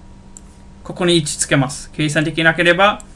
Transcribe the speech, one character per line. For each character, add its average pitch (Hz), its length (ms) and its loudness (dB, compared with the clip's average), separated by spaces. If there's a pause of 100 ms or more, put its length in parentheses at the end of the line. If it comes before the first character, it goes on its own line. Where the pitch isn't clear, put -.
(840)
こ - 100 -12
こ 175 140 -2
に 175 100 4
一 156 200 -2
つ - 100 -4
け 156 100 0
ま 139 140 2
す。 - 220 -14
計 151 160 -2
算 151 160 0
で 160 80 -4
き 165 100 -2
な 165 120 4
け 170 100 0
れ 170 100 4
ば 202 280 2 (140)